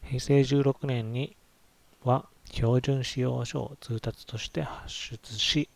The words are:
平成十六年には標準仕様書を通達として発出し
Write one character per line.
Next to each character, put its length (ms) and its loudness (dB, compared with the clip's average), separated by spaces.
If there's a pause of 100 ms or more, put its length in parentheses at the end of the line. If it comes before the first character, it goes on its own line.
平 180 -4
成 240 6
十 180 4
六 240 0
年 240 -2
に 240 -4 (720)
は 200 2 (240)
標 300 4
準 240 0
仕 160 -4
様 240 0
書 160 -4
を 220 -6
通 180 -6
達 260 -6
と 120 -10
し 100 -6
て 140 -4
発 280 -8
出 440 -10
し 420 0